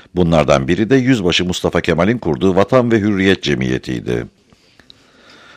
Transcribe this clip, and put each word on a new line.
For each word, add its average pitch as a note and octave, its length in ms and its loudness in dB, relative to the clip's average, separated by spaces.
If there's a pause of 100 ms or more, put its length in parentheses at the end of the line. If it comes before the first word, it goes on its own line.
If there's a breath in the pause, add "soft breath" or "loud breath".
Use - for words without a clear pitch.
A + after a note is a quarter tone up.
(160 loud breath)
Bunlardan D2+ 520 2
biri F#2+ 220 -2
de C3+ 60 4
Yüzbaşı A2 500 0
Mustafa F2 360 -2
Kemal'in F2+ 360 0
kurduğu F2+ 380 -2
Vatan A#2+ 360 2
ve A2+ 80 2
Hürriyet G2 440 0
Cemiyeti'ydi. B1 840 -4 (1300 soft breath)